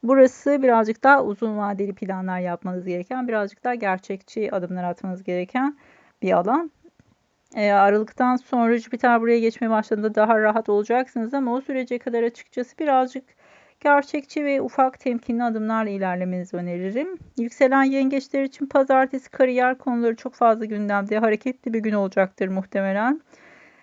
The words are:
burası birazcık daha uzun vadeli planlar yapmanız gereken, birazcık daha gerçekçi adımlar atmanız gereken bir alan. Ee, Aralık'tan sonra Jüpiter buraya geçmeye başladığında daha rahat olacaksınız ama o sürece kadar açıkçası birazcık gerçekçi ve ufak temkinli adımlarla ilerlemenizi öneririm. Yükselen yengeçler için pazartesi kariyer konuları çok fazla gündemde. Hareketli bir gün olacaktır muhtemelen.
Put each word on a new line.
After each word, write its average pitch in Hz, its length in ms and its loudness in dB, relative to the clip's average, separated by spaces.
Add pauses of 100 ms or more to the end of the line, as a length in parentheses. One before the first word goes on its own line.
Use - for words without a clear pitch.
burası 269 600 4
birazcık 226 400 2
daha 277 200 6
uzun 214 340 -4
vadeli 202 380 -4
planlar 185 440 -6
yapmanız 180 460 -6
gereken, 185 420 -6
birazcık 208 360 -4
daha 247 120 -2
gerçekçi 202 800 -6
adımlar 180 280 -6
atmanız 180 400 -8
gereken 185 540 -4 (440)
bir 185 100 0
alan. 226 400 0 (840)
Ee, 208 160 0
Aralık'tan 214 640 2
sonra 240 420 0
Jüpiter 233 440 0
buraya 233 180 2
geçmeye 226 300 -2
başladığında 214 460 -2
daha 220 260 4
rahat 214 280 0
olacaksınız 226 640 0
ama 262 200 -2
o 254 80 -2
sürece 254 380 -6
kadar 233 240 -4
açıkçası 240 560 -8
birazcık 262 440 0 (560)
gerçekçi 285 640 0
ve 277 160 0
ufak 262 380 -2
temkinli 240 440 -4
adımlarla 220 460 -2
ilerlemenizi 185 680 -6
öneririm. 190 600 -6 (200)
Yükselen 254 460 2
yengeçler 269 600 -2
için 277 220 -8
pazartesi 269 640 2
kariyer 254 480 0
konuları 233 380 -2
çok 247 180 -12
fazla 226 320 2
gündemde. 208 540 -2
Hareketli 226 540 -2
bir 226 60 0
gün 214 140 -2
olacaktır 190 540 -2
muhtemelen. 196 760 -2 (600)